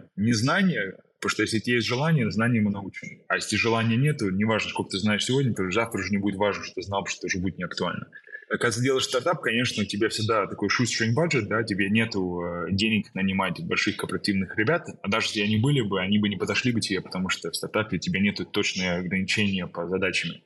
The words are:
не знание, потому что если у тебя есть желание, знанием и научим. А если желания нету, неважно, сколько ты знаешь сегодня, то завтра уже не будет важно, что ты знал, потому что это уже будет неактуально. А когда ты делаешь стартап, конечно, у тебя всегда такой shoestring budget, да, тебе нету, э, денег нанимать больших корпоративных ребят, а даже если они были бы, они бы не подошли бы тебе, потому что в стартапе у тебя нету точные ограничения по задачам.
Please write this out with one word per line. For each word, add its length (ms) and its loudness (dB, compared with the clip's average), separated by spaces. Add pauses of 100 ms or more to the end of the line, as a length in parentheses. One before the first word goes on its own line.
(160)
не 160 2
знание, 640 2 (240)
потому 120 -4
что 120 0
если 160 0
у 20 -2
тебя 160 0
есть 120 0
желание, 420 2
знанием 380 2
и 40 0
научим. 360 -10 (200)
А 80 2
если 200 -2
желания 400 2
нету, 340 2
неважно, 400 2
сколько 200 -4
ты 80 -4
знаешь 260 2
сегодня, 280 2
то 180 -2
завтра 280 0
уже 120 -4
не 80 2
будет 180 0
важно, 280 0
что 100 -14
ты 80 -6
знал, 200 -2
потому 100 -6
что 140 -8
это 0 -
уже 160 -2
будет 160 -2
неактуально. 480 -4 (460)
А 60 0
когда 120 2
ты 120 -2
делаешь 220 2
стартап, 380 0
конечно, 400 0
у 40 0
тебя 220 0
всегда 380 0
такой 220 -2
shoestring 480 0
budget, 260 2
да, 200 0
тебе 260 0
нету, 520 0
э, 320 -4
денег 420 0
нанимать 500 0
больших 320 0
корпоративных 640 -2
ребят, 280 2 (160)
а 60 -4
даже 200 2
если 140 -2
они 160 2
были 240 4
бы, 180 0
они 180 2
бы 100 4
не 80 -2
подошли 360 0
бы 80 0
тебе, 200 -2
потому 280 -4
что 220 -6
в 60 -6
стартапе 400 -2
у 40 -4
тебя 200 -2
нету 240 0
точные 500 0
ограничения 720 0
по 180 -6
задачам. 460 0 (140)